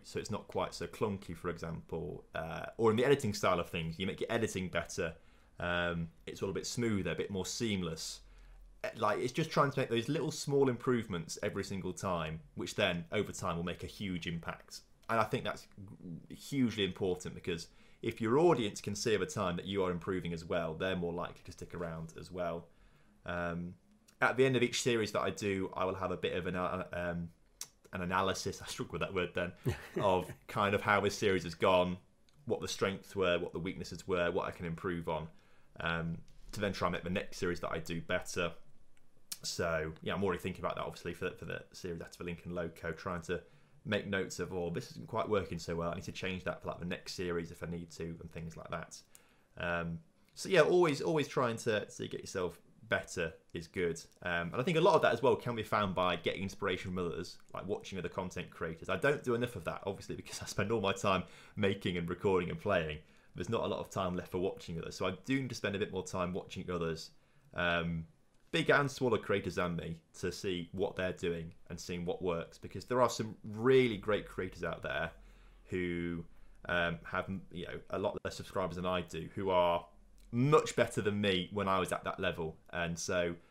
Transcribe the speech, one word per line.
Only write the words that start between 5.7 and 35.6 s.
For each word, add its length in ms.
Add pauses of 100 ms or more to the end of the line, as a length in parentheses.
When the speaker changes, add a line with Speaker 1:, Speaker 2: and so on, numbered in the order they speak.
Speaker 1:
it's 160
all 60
a 60
bit 120
smoother, 440
a 40
bit 160
more 140
seamless. 760 (640)
Eh, 120
like, 220
it's 140
just 180
trying 200
to 80
make 120
those 180
little 220
small 400
improvements 720
every 200
single 300
time, 480 (140)
which 200
then, 380
over 200
time, 240
will 80
make 200
a 40
huge 380
impact. 540 (300)
And 100
I 40
think 200
that's 220 (640)
hugely 540
important, 500
because 320 (340)
if 180
your 200
audience 420
can 140
see 200
over 120
time 300
that 100
you 180
are 60
improving 420
as 100
well, 300
they're 240
more 160
likely 320
to 80
stick 220
around 440
as 120
well. 360 (600)
Um, 480 (560)
at 60
the 80
end 120
of 60
each 200
series 300
that 100
I 80
do, 440
I 100
will 100
have 160
a 60
bit 180
of 120
an, 100
uh, 360
um, 360 (640)
an 100
analysis, 600
<laughs> 20
I 20
struggle 260
with 100
that 120
word 200
then, 180 (240)
Speaker 2:
<laughs> 260
Speaker 1:
of 260 (180)
kind 280
of 80
how 180
this 160
series 280
has 100
gone, 420 (500)
what 140
the 80
strengths 480
were, 220
what 140
the 60
weaknesses 480
were, 240
what 160
I 40
can 160
improve 420
on, 200 (520)